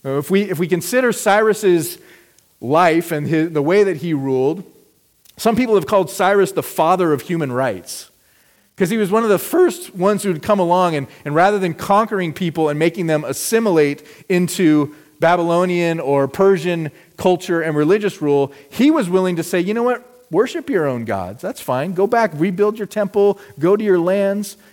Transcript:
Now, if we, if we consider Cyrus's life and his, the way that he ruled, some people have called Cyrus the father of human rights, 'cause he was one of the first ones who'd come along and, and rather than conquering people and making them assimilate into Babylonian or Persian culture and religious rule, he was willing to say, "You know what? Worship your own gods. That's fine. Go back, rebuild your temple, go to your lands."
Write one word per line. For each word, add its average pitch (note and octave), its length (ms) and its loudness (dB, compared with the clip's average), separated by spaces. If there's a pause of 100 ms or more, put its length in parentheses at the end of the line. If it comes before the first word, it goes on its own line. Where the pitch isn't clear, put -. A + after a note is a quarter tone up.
Now, C#3 140 -4
if C#3+ 140 -4
we, G3 140 4
if F3+ 140 -4
we F3 80 0
consider A3+ 460 0
Cyrus's G#3 840 2 (640)
life E3 500 2
and D3+ 140 -4
his, D#3+ 260 0
the D3+ 80 0
way F#3 240 2
that F#3 140 -2
he D#3+ 160 -4
ruled, C3+ 500 -2 (720)
some A3 200 0
people A#3 180 2
have F3+ 120 2
called F#3+ 220 0
Cyrus F#3+ 440 2
the C#3+ 100 -2
father E3+ 500 0
of C#3 80 0
human D#3+ 320 -6
rights, A#2+ 560 -6 (680)
'cause F#3 140 -2
he G#3+ 80 -2
was G#3 140 0
one A3 140 2
of A#3 40 0
the G3 100 2
first - 560 0
ones G3 280 0
who'd F3 200 -2
come G#3 160 0
along F3 360 2
and, C#3 120 -4 (200)
and C#3+ 80 -4
rather G3 240 4
than F3+ 160 -2
conquering G3+ 580 0
people D#3+ 380 -2
and D3 80 -4
making E3 300 0
them D#3 160 0
assimilate D#3 760 0 (280)
into D#3+ 640 2 (260)
Babylonian E3+ 800 0
or C#3 280 0
Persian E3+ 600 0 (280)
culture F3 420 0
and D#3+ 160 -2
religious F#3+ 460 0
rule, C#3+ 320 0 (160)
he C4+ 200 2
was C4+ 200 0
willing F#3 260 0
to E3 60 -4
say, F3 180 -2
"You F#3+ 140 -2
know A#3 80 -2
what? A#3+ 200 -2 (280)
Worship B3 380 -2
your F#3 180 0
own A#2+ 200 -4
gods. G2 340 -6
That's G3+ 220 -10
fine. C#3 320 -4
Go F#3 120 0
back, A3+ 280 0
rebuild G3+ 420 -2
your G#3+ 100 -8
temple, G3+ 540 0 (180)
go F3 200 2
to A3 40 -4
your F#3+ 160 2
lands." G3 600 -2 (140)